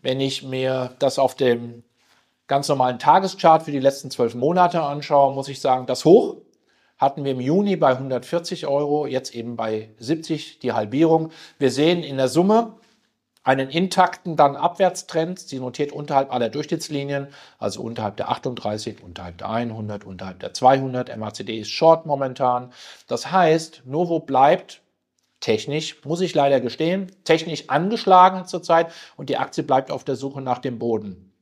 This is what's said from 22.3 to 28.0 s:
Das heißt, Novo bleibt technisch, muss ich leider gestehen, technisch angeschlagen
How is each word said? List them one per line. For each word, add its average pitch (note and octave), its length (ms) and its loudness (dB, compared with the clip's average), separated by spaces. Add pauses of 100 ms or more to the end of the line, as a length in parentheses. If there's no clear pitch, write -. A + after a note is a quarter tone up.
Das - 240 -6
heißt, D#3+ 540 2
Novo E3 340 -2
bleibt C#3 640 2 (580)
technisch, - 640 -4
muss E3 180 -4
ich E3+ 120 -2
leider C#3 260 4
gestehen, E3 520 -4 (140)
technisch D#3+ 440 0
angeschlagen F#3 800 4